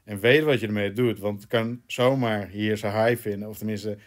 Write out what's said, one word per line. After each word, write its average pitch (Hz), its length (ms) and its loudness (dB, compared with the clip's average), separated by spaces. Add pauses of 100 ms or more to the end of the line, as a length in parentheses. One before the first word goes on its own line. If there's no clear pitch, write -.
En 104 120 -6
weet 127 220 6
wat 139 180 2
je 113 60 -4
ermee 104 260 -2
doet, 110 260 0
want 101 220 -4
het - 80 -20
kan 117 380 -2
zomaar 120 640 0
hier 104 280 -2
zijn 107 280 0
high 117 180 2
vinden, 104 260 -6
of 107 100 -14
tenminste 104 380 -6 (100)